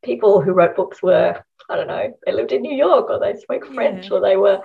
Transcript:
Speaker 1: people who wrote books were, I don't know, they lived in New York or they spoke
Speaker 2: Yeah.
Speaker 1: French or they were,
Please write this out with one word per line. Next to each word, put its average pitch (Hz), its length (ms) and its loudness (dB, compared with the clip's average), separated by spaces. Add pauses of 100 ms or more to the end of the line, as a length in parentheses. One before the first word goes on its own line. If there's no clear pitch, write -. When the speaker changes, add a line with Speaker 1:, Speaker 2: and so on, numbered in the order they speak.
Speaker 1:
people 208 380 2
who 180 100 -2
wrote 175 240 2
books - 260 -6
were, 170 400 0 (280)
I - 60 -6
don't - 120 -4
know, - 380 -8
they - 60 -2
lived - 200 -4
in 254 100 0
New 285 140 -8
York 311 340 2
or - 100 -4
they - 200 -2
spoke - 260 -8
Speaker 2:
Yeah. - 80 -18
Speaker 1:
French 196 380 -4
or 190 100 0
they 190 160 4
were, 196 280 4